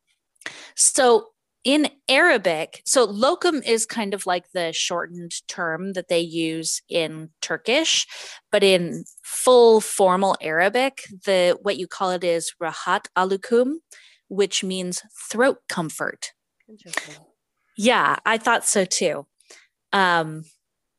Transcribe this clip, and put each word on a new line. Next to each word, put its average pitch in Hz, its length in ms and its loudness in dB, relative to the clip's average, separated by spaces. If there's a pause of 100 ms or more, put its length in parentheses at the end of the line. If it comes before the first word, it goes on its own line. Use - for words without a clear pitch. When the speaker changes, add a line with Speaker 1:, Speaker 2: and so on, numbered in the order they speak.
(760)
Speaker 1:
So 240 540 4 (340)
in 285 260 2 (200)
Arabic, 226 760 2
so 247 220 4
lokum 277 580 0
is 226 200 0
kind 202 280 -6
of 196 120 -8
like 180 280 -4
the 170 200 -4
shortened 170 580 -6 (160)
term 175 460 -6
that 180 140 -8
they 170 140 2
use 160 680 -4
in 160 400 -4 (120)
Turkish, 269 640 -2 (440)
but 202 120 2
in 175 400 2 (200)
full 233 580 6
formal 196 600 2
Arabic, 202 600 0 (220)
the, 180 360 2
what 196 160 -2
you 180 100 -8
call 185 240 -4
it 180 120 -4
is 170 380 -2
rahat 175 460 -4 (100)
alukum, 214 580 0 (540)
which 196 340 -2
means 185 380 -6 (280)
throat 240 300 0 (100)
comfort. - 600 -8 (360)
Speaker 2:
Interesting. 175 480 -12 (600)
Speaker 1:
Yeah, 202 480 2
I 220 120 2
thought 233 280 0
so 196 200 2
too. 151 420 -4 (640)
Um, 165 500 0 (560)